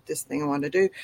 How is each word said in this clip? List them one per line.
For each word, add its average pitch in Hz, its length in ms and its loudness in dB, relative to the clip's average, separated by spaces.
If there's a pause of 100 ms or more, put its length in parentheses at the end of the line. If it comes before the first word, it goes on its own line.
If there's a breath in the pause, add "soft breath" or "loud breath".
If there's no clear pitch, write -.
this 156 160 -6
thing 143 220 -4
I - 20 -2
want 143 160 0
to 143 80 -2
do." 190 200 4 (140 loud breath)